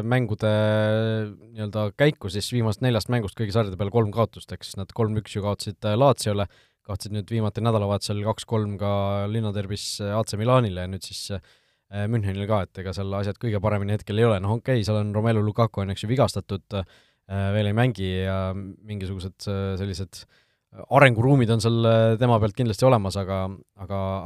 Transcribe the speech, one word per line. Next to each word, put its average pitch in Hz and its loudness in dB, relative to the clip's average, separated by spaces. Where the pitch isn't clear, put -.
mängude 117 0
nii-öelda 107 -4
käiku, 147 2
siis 98 -4
viimasest 110 0
neljast 120 2
mängust 113 -2
kõigi 104 -4
sarjade 101 0
peale 98 -4
kolm 110 2
kaotust, 110 -2
ehk - -18
siis - -12
nad 92 -10
kolm 107 0
üks - -12
ju 101 -2
kaotasid, 101 -4
äh, 107 0
Laziole, 110 2
kaotasid 98 -8
nüüd 104 -6
viimati 110 -2
nädalavahetusel 104 0
kaks 107 -4
kolm 107 -2
ka 101 0
linnaderbis, 104 -4
äh, 101 -4
A 113 2
C 104 -6
Milanile 110 2
ja 92 -8
nüüd 95 -8
siis, - -12
äh, - -10
Münchenil 101 -2
ka, 104 2
et - -10
ega 92 -6
seal 98 -4
asjad 101 -4
kõige 107 -2
paremini 101 0
hetkel 104 -4
ei 117 6
ole. 104 4
Noh, 101 0
okei, 120 0
seal 107 2
on 104 -2
Romelu 110 2
Lukaku 107 0
on, 98 -2
eks 98 -6
ju, 107 -4
vigastatud, 101 0
äh, - -6
veel 104 2
ei 101 0
mängi 110 0
ja 95 -2
mingisugused, 98 -10
äh, 98 -2
sellised 95 -6
arenguruumid 127 6
on 113 2
seal, 117 2
äh, 113 6
tema 120 4
pealt 107 2
kindlasti 120 2
olemas, 101 4
aga, 95 -2
aga, 98 -6